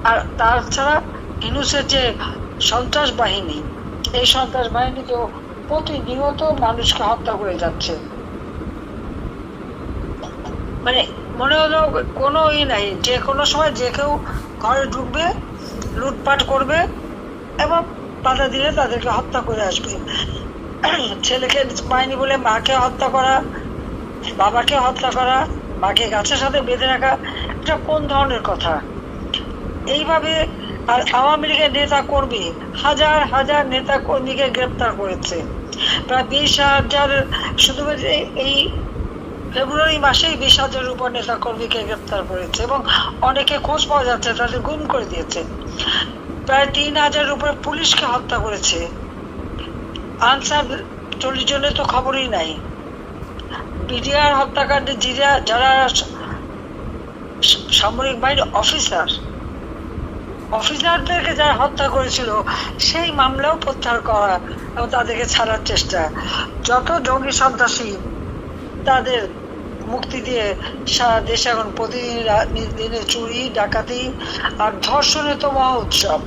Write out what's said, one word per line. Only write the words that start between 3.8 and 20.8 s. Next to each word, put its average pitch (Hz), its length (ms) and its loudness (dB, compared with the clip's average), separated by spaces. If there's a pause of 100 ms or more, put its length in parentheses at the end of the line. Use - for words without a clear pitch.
এই 247 120 2
সন্ত্রাস 254 420 2
বাহিনী 254 400 0
তো 240 200 -2 (400)
প্রতিনিয়ত 285 760 -2
মানুষকে 233 600 2
হত্যা 220 300 0
করে 196 240 -2
যাচ্ছে। 170 400 -2 (2750)
মানে, 247 240 2 (300)
মনে 269 180 4
হলো 311 480 4 (120)
কোনো 302 360 4
ই 294 140 2
নাই, 202 380 0
যে 247 140 2
কোনো 277 280 0
সময় 294 260 4
যে 240 180 -2
কেউ 285 300 0 (400)
ঘরে 269 260 2
ঢুকবে, 247 480 -2 (600)
লুটপাট 277 480 2
করবে 269 440 2 (720)
এবং 330 240 4 (400)
বাধা 262 240 4
দিলে 269 240 2
তাদেরকে 240 380 2
হত্যা 240 320 0
করে 226 220 -2
আসবে। - 360 -2 (1200)